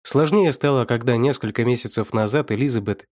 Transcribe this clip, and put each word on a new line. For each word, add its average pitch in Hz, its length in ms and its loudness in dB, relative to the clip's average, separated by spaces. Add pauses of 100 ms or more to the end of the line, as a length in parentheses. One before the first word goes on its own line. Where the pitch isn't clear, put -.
Сложнее 156 480 2
стало, 135 340 2
когда 120 300 0
несколько 117 480 0
месяцев 117 500 -2
назад 113 380 0
Элизабет, 110 640 -2